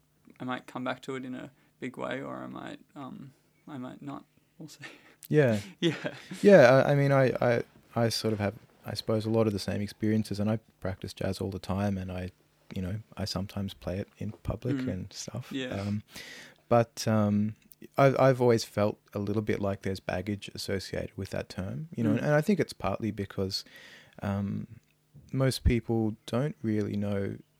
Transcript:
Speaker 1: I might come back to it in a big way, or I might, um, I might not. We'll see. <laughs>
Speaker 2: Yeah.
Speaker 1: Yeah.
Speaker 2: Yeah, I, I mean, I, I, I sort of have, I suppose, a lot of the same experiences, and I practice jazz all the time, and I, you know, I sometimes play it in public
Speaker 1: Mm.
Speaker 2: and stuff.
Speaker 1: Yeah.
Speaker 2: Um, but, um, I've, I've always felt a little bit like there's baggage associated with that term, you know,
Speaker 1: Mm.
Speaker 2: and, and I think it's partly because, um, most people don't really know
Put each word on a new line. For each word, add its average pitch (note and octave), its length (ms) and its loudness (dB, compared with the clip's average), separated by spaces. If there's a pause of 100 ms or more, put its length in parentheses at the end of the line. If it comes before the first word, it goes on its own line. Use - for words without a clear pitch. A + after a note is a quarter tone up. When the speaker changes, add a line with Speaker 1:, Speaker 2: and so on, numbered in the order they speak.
(400)
Speaker 1:
I - 40 -10
might B2+ 240 -8
come B2+ 160 -10
back B2+ 200 -4
to C3+ 120 -8
it C3 100 -8
in B2+ 80 -10
a - 160 -12 (300)
big B2+ 180 -10
way, B2+ 240 -8
or C3 220 -10
I B2+ 40 -12
might, B2+ 320 -14 (160)
um, C3+ 360 -16 (360)
I D3+ 100 -14
might B2+ 240 -14
not. C#3+ 240 -14 (320)
We'll D#3+ 120 -16
see. - 160 -20
<laughs> - 440 -20
Speaker 2:
Yeah. C3 300 4 (200)
Speaker 1:
Yeah. E3 160 2 (460)
Speaker 2:
Yeah, C3+ 440 10
I, C#3+ 60 2
I C#3+ 40 4
mean, C#3 180 4
I, C3+ 260 6
I, A#2+ 240 2 (320)
I A#2 140 4
sort A2 240 -2
of G2+ 60 -4
have, G#2 160 0 (300)
I A2 80 -6
suppose, A2 320 -2
a A2 40 -2
lot A2+ 180 4
of G#2 60 2
the F#2+ 60 0
same G2 220 -4
experiences, G#2+ 560 0
and G#2 140 0
I A2 80 0 (220)
practice F#2+ 320 -8
jazz - 260 -4
all G2 100 -4
the F#2+ 100 -6
time, G2 380 -2
and F#2 140 -6
I, F2+ 200 -8 (440)
you F#2+ 60 -4
know, F#2 140 -4 (200)
I - 80 -4
sometimes G2 500 -6
play F2+ 260 -8
it - 180 -8
in G#2 160 -8 (100)
public A#2+ 320 -4
Speaker 1:
Mm. C3 140 -4
Speaker 2:
and F#2+ 240 -8
stuff. - 360 -10
Speaker 1:
Yeah. C3 200 -6
Speaker 2:
Um, G#2 340 -2 (640)
but, A#2 400 2
um, G#2+ 480 2 (420)
I've, C3+ 220 6
I've C3 220 6
always A#2 240 4
felt G#2+ 320 0 (160)
a G#2+ 60 -4
little G#2 220 0
bit G#2 200 -2
like G2 220 -2
there's F#2+ 180 -4
baggage F#2+ 520 -6
associated - 600 -6
with G2 140 -8
that F2+ 180 -6
term, A#2 480 -8
you - 80 -4
know, D3 80 2
Speaker 1:
Mm. C#3 60 2
Speaker 2:
and, - 80 -2
and D3 100 2
I D3+ 60 4
think F#3 180 2
it's - 140 -2
partly G2 380 -4
because, G2 520 -6 (580)
um, G2+ 460 -4 (640)
most C3 320 0
people A2+ 520 2 (100)
don't C3 360 -4
really G#2 360 0
know G2+ 400 -2 (220)